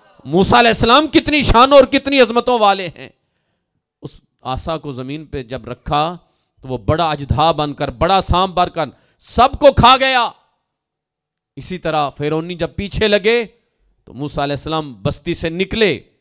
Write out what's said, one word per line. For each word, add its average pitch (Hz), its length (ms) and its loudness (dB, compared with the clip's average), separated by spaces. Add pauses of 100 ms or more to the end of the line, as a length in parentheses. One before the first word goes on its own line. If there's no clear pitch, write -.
(260)
मूसा 185 320 2
अलैहिस्सलाम 240 480 2
कितनी 294 380 0
शान 254 280 4
और 269 140 8
कितनी 277 320 0
अजमतों 240 420 2
वाले 196 260 2
हैं। 131 280 -16 (880)
उस - 180 -18 (240)
आसा 127 320 -8
को 147 160 -10
जमीन 135 340 -12
पे 139 160 -12
जब 117 260 -12
रखा 156 600 -4 (320)
तो 135 60 -18
वो 127 100 -6
बड़ा 156 320 -2
अजधा 147 420 0
बनकर, 147 380 -6
बड़ा 170 300 0
सांप 185 300 -2
बनकर 165 420 -4 (280)
सबको 269 520 2
खा 262 240 6
गया। 254 380 0 (1200)
इसी 175 220 -10
तरह 151 400 -2
फिरौनी 160 360 -4
जब 165 220 -8
पीछे 202 320 -2
लगे 208 360 0 (600)
तो - 60 -20
मूसा 143 300 -8
अलैहिस्सलाम 143 520 -6
बस्ती 143 400 -6
से 165 160 -6
निकले, 190 540 -4 (160)